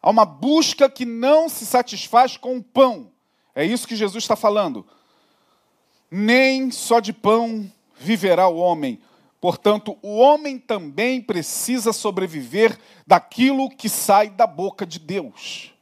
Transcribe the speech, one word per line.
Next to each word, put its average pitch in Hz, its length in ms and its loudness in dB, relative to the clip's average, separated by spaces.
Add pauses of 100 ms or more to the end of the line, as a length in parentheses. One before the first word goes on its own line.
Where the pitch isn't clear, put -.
Há - 80 2
uma 220 160 4
busca 277 640 0
que 262 160 -8
não 262 420 0
se - 180 -12
satisfaz 247 680 0
com 254 220 -8
o 226 60 -12
pão. 226 480 0 (440)
É 147 100 -2
isso 226 220 -4
que 233 80 -10
Jesus 208 280 -4
está 220 120 0
falando. 196 500 -2 (1300)
"Nem 254 600 2
só - 280 0
de 214 140 -6
pão 220 580 -2 (240)
viverá 185 520 2
o 165 100 0
homem." 160 440 -2 (380)
Portanto, 208 600 -2
o 208 160 -8
homem 285 400 4
também 214 640 -6
precisa 214 720 -4
sobreviver 185 880 -2 (260)
daquilo 262 640 2
que - 200 -10
sai 214 400 2
da 208 180 0
boca 185 380 -8
de 165 140 -18
Deus. 160 840 -12